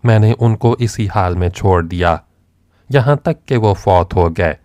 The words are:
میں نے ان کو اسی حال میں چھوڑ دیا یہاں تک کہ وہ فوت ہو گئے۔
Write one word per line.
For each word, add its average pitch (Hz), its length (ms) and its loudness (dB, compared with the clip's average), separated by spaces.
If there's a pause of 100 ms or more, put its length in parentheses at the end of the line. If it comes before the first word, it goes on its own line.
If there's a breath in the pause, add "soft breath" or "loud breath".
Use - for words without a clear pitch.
میں 113 160 4
نے 107 200 4
ان 113 160 2
کو 117 240 0
اسی 113 360 -4
حال 90 200 -2
میں 87 140 -2
چھوڑ 90 340 0
دیا 85 320 -2 (760)
یہاں 135 260 2
تک - 300 -6
کہ 131 120 -2
وہ 110 160 2
فوت 90 420 0
ہو 87 140 2
گئے۔ 80 240 -2 (120)